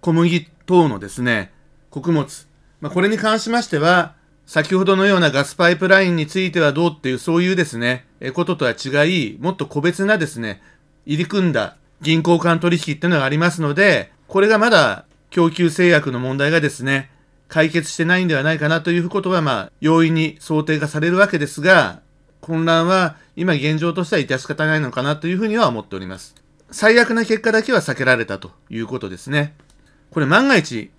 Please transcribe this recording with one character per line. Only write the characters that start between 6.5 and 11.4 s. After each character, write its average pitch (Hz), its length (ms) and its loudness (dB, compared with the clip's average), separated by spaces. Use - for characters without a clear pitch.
て 175 80 0
は 147 120 4
ど 170 160 0
う - 20 2
っ 160 80 -16
て 131 120 -4
い - 20 -2
う、 127 60 -4
そ 165 180 -2
う 175 60 2
い 180 100 0
う 185 40 0
で 170 100 0
す 120 100 -12
ね、 123 300 -2
え、 131 100 -8
こ 165 160 -2
と 180 100 -2
と 151 80 -2
は 120 80 0
違 147 600 0
い、 - 40 -18
も 151 120 -4
っ 190 60 -8
と - 100 -6
個 147 140 -6
別 175 260 -2
な 214 100 2
で 160 100 -2
す 120 140 -10
ね、 104 220 -8
入 151 140 -4
り 175 80 -2
組 185 240 0